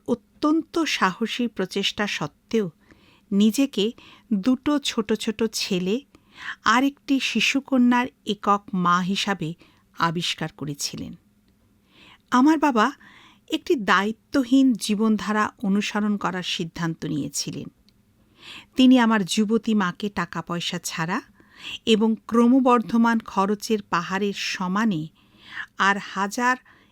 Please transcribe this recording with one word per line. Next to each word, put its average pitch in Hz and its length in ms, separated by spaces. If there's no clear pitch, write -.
অত্যন্ত 311 760
সাহসী 220 640
প্রচেষ্টা 196 600
সত্ত্বেও - 640
নিজেকে 214 600
দুটো 254 460
ছোট 226 340
ছোট 220 300
ছেলে 190 480
আর 233 200
একটি 277 360
শিশুকন্যার 247 880
একক 202 340
মা 175 260
হিসাবে 185 540
আবিষ্কার 165 580
করেছিলেন। - 560
আমার 285 260
বাবা 269 340
একটি 320 240
দায়িত্বহীন 233 960
জীবনধারা 214 800
অনুসরণ 208 540
করার 180 260
সিদ্ধান্ত 165 640
নিয়েছিলেন। 143 600
তিনি 254 240
আমার 220 240
যুবতী 220 500
মাকে 202 360
টাকা 175 320
পয়সা 170 420
ছাড়া 180 380
এবং 220 300
ক্রমবর্ধমান 233 920
খরচের 208 600
পাহাড়ের 185 440
সমানে 185 760
আর 196 200
হাজার 208 600